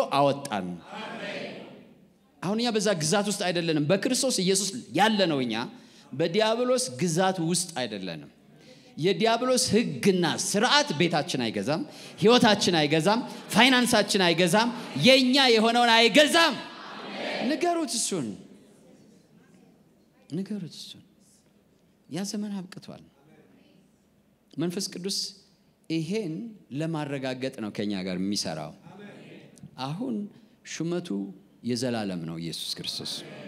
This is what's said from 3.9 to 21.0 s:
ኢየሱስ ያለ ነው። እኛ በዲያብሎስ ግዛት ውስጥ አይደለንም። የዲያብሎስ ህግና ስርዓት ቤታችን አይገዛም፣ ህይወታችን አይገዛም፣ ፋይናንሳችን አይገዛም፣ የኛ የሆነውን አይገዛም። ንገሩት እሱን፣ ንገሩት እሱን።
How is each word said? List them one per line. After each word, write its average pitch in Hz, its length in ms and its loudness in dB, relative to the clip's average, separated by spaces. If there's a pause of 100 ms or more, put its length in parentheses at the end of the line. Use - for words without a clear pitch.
ኢየሱስ 190 300 0 (260)
ያለ 202 320 4
ነው። 151 140 0
እኛ 120 140 -2 (580)
በዲያብሎስ 220 720 0 (100)
ግዛት 185 460 0
ውስጥ 165 360 -2
አይደለንም። 95 540 -8 (680)
የዲያብሎስ 220 720 2
ህግና 180 560 2 (160)
ስርዓት 254 520 2
ቤታችን 151 480 0
አይገዛም፣ 113 420 -2 (360)
ህይወታችን 208 580 6
አይገዛም፣ 160 440 2 (280)
ፋይናንሳችን 233 760 4
አይገዛም፣ 180 460 4 (340)
የኛ 254 340 6 (120)
የሆነውን 233 420 4
አይገዛም። 254 680 6 (880)
ንገሩት 330 480 -2
እሱን፣ 190 320 -4 (2000)
ንገሩት 185 460 -8
እሱን። - 280 -18 (1040)